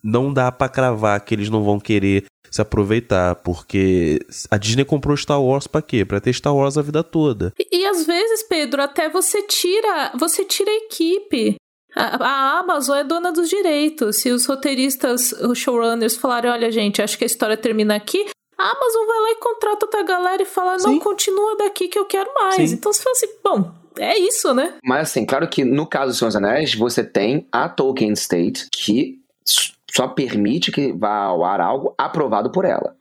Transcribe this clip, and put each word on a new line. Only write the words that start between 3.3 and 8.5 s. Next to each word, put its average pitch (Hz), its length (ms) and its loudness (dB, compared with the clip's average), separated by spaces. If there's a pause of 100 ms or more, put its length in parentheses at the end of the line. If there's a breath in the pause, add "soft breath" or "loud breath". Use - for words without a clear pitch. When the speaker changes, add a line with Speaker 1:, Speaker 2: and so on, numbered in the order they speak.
Speaker 1:
porque 90 840 2 (300)
a 110 80 2
Disney 113 260 0
comprou 143 320 0
Star 143 260 0
Wars 135 240 2
pra 156 160 -2
quê? 101 220 0
Pra 101 160 -2
ter 123 120 0
Star 143 220 0
Wars 139 240 2
a 147 40 0
vida 151 200 -2
toda. 120 560 0
Speaker 2:
E, - 200 -2
e 381 80 0
às 349 200 0
vezes, 427 380 0
Pedro, 285 380 -2